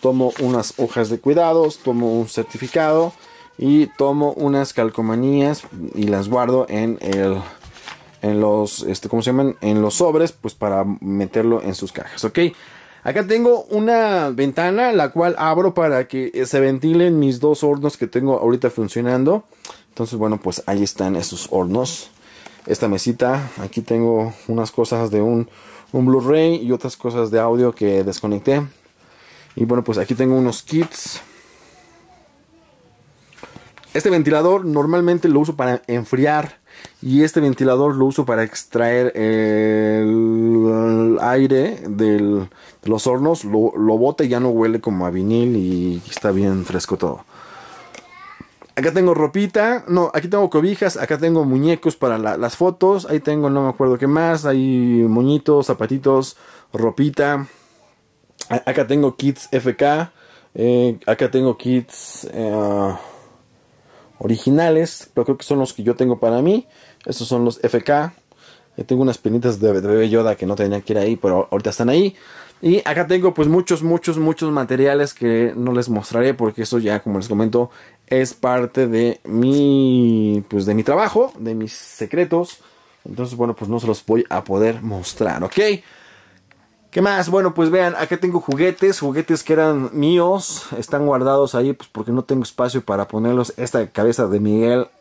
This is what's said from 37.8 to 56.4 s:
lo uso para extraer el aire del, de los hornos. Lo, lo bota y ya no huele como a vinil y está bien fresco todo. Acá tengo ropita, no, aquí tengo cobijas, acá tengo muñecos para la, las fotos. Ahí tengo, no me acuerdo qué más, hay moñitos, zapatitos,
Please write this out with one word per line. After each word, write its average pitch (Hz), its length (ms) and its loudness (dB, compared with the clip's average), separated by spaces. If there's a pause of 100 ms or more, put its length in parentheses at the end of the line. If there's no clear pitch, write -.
lo 135 120 4
uso 135 180 0
para 113 180 0
extraer 117 720 0
el 110 2000 2
aire 135 680 2
del, 104 600 0 (340)
de 104 80 -4
los 110 160 0
hornos. 139 380 0
Lo, 107 320 0
lo 110 220 2
bota 143 260 0
y 127 40 0
ya 123 120 0
no 127 80 0
huele 113 320 0
como 95 240 -2
a 90 60 -2
vinil 113 440 0
y 90 540 -2
está - 220 -4
bien 95 340 0
fresco 92 320 -4
todo. - 300 -6 (1500)
Acá 147 160 0
tengo 180 220 4
ropita, 202 720 0
no, 175 280 2
aquí 156 120 -2
tengo 202 240 2
cobijas, 180 460 0
acá 151 200 -2
tengo 165 280 2
muñecos 151 500 2
para 117 240 -2
la, 107 180 -2
las 117 200 -4
fotos. 185 520 2
Ahí 151 120 -2
tengo, 151 280 0
no 139 140 2
me 135 60 0
acuerdo 127 300 0
qué 135 100 0
más, 160 380 0
hay 127 600 2
moñitos, 139 580 2
zapatitos, 131 720 0 (360)